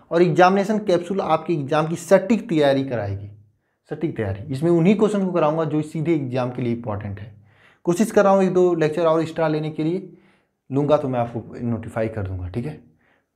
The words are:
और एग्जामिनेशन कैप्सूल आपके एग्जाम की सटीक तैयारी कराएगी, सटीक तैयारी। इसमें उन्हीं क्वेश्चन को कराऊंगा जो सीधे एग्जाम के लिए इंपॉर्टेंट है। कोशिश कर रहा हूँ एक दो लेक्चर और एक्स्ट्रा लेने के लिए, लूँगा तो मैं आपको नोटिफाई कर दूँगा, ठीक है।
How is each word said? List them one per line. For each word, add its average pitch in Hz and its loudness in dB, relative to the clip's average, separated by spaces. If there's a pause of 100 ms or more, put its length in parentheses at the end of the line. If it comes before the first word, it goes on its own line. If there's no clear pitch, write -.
(100)
और 170 4
एग्जामिनेशन 185 4
कैप्सूल 190 0
आपके 160 -2
एग्जाम 151 -2
की 165 -4
सटीक 196 2
तैयारी 139 2
कराएगी, 101 -6 (600)
सटीक 151 -6
तैयारी। 98 -6
इसमें 147 0
उन्हीं 170 4
क्वेश्चन 202 0
को 180 -2
कराऊंगा 160 0
जो 151 -2
सीधे 160 -2
एग्जाम 127 -2
के 120 -8
लिए 117 -2
इंपॉर्टेंट 104 -8
है। - -16 (500)
कोशिश 208 2
कर 208 4
रहा 196 6
हूँ 196 6
एक 185 2
दो 180 4
लेक्चर 160 0
और 160 4
एक्स्ट्रा 160 -2
लेने 156 -2
के 156 -6
लिए, 185 -4 (600)
लूँगा 139 4
तो 143 -4
मैं 127 -2
आपको 117 -6
नोटिफाई 113 -2
कर 104 -6
दूँगा, 90 -8
ठीक 120 -6
है। - -10 (560)